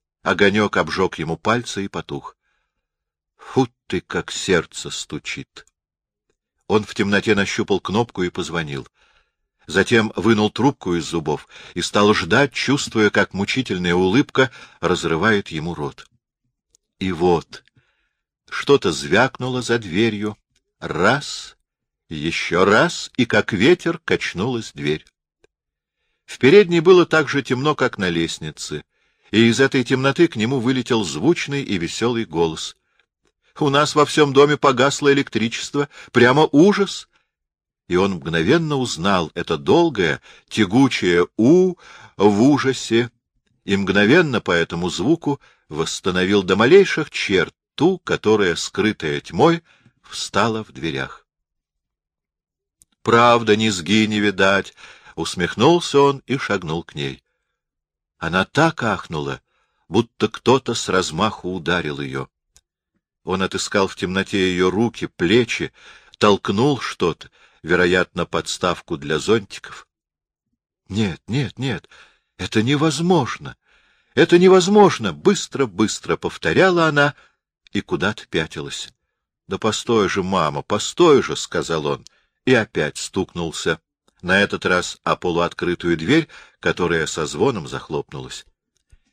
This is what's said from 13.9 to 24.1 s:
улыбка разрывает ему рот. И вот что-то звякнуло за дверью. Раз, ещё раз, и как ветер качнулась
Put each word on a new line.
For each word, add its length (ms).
улыбка 560
разрывает 680
ему 260
рот. 320
И 120
вот 540
что-то 440
звякнуло 680
за 160
дверью. 580
Раз, 800
ещё 560
раз, 520
и 100
как 260
ветер 520
качнулась 680